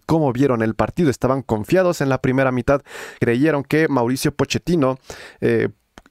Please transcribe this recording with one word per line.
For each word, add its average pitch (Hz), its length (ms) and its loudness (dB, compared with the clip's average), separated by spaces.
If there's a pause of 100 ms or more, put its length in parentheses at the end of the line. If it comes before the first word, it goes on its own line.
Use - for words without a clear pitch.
¿Cómo 156 260 0
vieron 123 300 2
el 110 120 0
partido? 131 360 0
¿Estaban 131 320 -2
confiados 170 580 0
en 139 80 0
la 131 120 0
primera 131 300 0
mitad? 127 320 0 (380)
¿Creyeron 139 420 2
que 156 240 2
Mauricio 131 480 -2
Pochettino, 135 640 -2 (420)
eh, 113 280 0 (420)